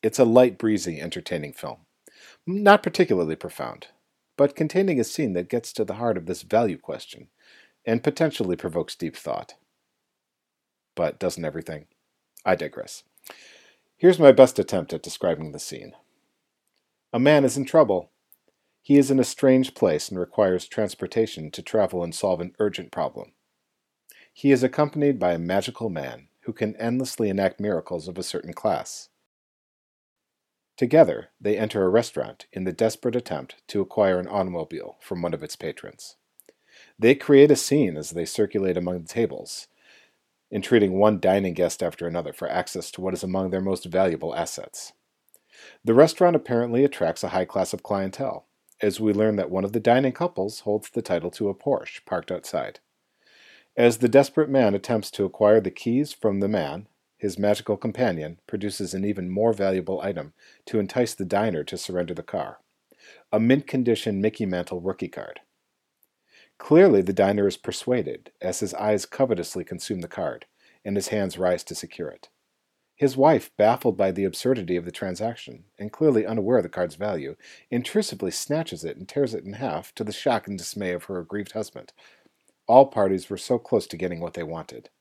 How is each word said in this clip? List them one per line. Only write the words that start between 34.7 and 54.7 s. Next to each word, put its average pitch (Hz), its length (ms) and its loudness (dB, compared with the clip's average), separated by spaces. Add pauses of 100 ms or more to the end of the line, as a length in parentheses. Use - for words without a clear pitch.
from 87 220 -8
one 87 100 -2
of 76 120 -8
its - 120 -14
patrons. - 600 -12 (840)
They 117 160 6
create 139 380 8
a 139 40 8
scene 135 400 0
as 76 140 -10
they 85 160 -6
circulate 98 500 -2
among 90 280 -4
the 80 40 -20
tables, - 600 -6 (840)
entreating 101 420 4
one 101 260 4
dining 95 340 2
guest 87 300 -2
after 85 240 -6
another 82 260 -6
for - 160 -8
access - 400 -6
to - 120 -12
what 92 120 -4
is 180 80 -6
among 95 300 -4
their 95 100 -2
most 95 240 -4
valuable 85 500 -2
assets. - 580 -10 (920)
The 113 80 4
restaurant 160 420 6
apparently 120 480 0
attracts 139 400 -2
a 95 60 -4
high 92 160 -2
class 92 260 -4
of 98 120 -10
clientele, 98 640 -6 (340)
as 101 180 0
we 107 140 2
learn 107 220 2
that 92 160 -2
one 92 120 -2
of 101 100 -4
the 117 60 0
dining 123 320 4
couples 107 500 -6
holds 107 280 -4
the 113 140 -6
title 87 260 -4
to 101 200 -4
a 98 60 -6
Porsche - 480 -4
parked - 280 -6
outside. 82 480 -8 (960)
As 120 220 4
the 120 100 4
desperate 139 400 4
man 127 240 4